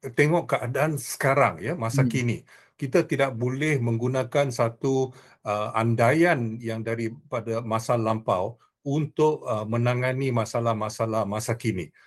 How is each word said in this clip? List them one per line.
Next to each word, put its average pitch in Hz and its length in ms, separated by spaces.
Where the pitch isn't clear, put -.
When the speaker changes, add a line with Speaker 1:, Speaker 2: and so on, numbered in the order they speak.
Speaker 1:
tengok 147 480
keadaan 131 480
sekarang 120 640
ya, 147 160
masa 123 240
Speaker 2:
Hmm. 120 80
Speaker 1:
kini. 120 260
Kita 143 240
tidak 135 320
boleh 135 480
menggunakan 127 720
satu, 131 560
uh, 107 320
andaian 117 880
yang 113 160
daripada 113 800
masa 117 400
lampau 110 560
untuk, 151 560
uh, 110 240
menangani 123 640
masalah-masalah 110 960
masa 110 320
kini. 92 320